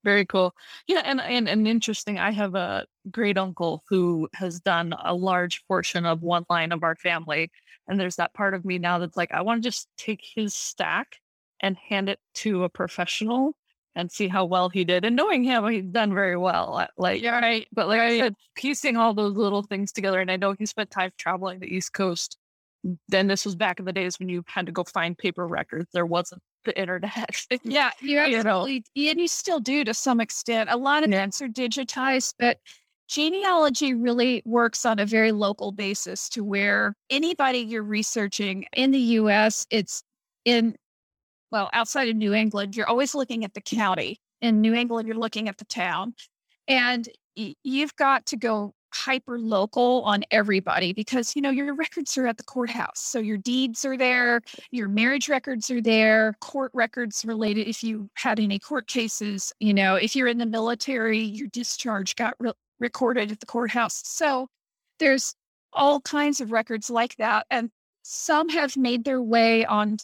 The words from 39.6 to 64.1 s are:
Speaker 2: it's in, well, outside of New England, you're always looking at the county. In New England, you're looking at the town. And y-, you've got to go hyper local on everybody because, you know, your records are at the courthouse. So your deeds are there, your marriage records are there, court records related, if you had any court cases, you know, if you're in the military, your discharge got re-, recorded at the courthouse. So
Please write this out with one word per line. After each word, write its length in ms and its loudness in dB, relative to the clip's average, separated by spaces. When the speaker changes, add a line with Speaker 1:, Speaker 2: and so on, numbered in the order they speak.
Speaker 2:
it's 320 -2
in, 300 4
well, 220 -2
outside 360 0
of 60 0
New 180 2
England, 420 0
you're 140 -2
always 260 2
looking 280 -4
at 100 -10
the 80 -12
county. 580 -2
In 200 4
New 120 4
England, 340 -2
you're 100 -6
looking 320 -4
at 80 -10
the 80 -18
town. 500 -6
And 420 2
y-, 260 -6
you've 320 -2
got 320 2
to 100 -6
go 360 -2
hyper 460 -4
local 640 2
on 280 2
everybody 600 2
because, 420 -2
you 60 -2
know, 80 0
your 240 0
records 440 -4
are 100 0
at 100 -2
the 60 -20
courthouse. 560 -6
So 200 -4
your 180 -2
deeds 480 -2
are 120 -2
there, 440 4
your 180 -4
marriage 400 2
records 420 -2
are 100 0
there, 600 6
court 320 -6
records 520 -2
related, 420 0
if 160 -6
you 320 -6
had 240 0
any 200 2
court 280 -6
cases, 720 -4
you 140 4
know, 220 4
if 200 0
you're 120 2
in 120 0
the 60 0
military, 760 0
your 300 -4
discharge 680 -4
got 220 -2
re-, 120 -2
recorded 520 0
at 80 -8
the 60 -18
courthouse. 600 -2
So 420 -2